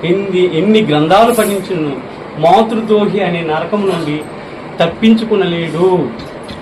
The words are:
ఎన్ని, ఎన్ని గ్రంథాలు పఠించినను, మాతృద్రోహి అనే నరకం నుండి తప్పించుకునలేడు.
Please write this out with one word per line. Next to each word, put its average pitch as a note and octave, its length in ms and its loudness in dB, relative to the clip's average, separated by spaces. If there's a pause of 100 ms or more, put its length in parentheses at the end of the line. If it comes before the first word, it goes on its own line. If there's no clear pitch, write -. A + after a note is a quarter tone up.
ఎన్ని, F3+ 540 0
ఎన్ని G#3+ 240 4
గ్రంథాలు F3+ 500 4
పఠించినను, F#3 640 -2 (420)
మాతృద్రోహి G#3 800 2
అనే F3 200 -2
నరకం D#3+ 400 -2
నుండి D#3+ 400 -2 (600)
తప్పించుకునలేడు. F3 1300 2 (520)